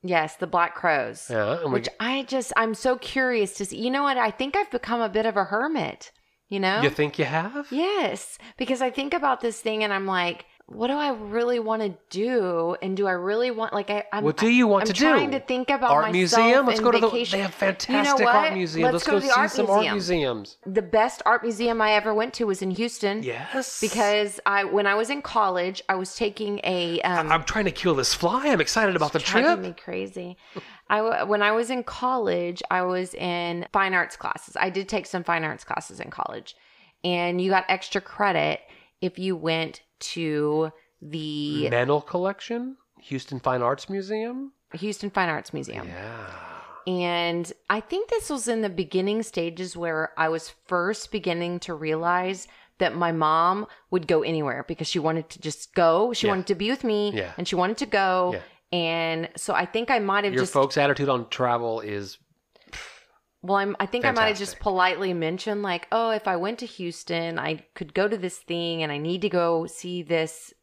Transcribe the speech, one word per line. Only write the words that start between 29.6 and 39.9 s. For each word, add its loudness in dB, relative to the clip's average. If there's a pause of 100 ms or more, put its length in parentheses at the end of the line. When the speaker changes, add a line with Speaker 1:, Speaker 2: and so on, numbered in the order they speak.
Speaker 2:
trip. -8
Speaker 1:
me -20
crazy. -10 (520)
I 2
w-, 0
when 2
I 6
was 2
in -2
college, -2
I 2
was -2
in -4
fine 2
arts 0
classes. -10
I 2
did -6
take -4
some -6
fine -2
arts -8
classes -8
in -10
college. -8 (500)
And 0
you 0
got 2
extra -2
credit 0 (420)
if -4
you -2
went -4 (180)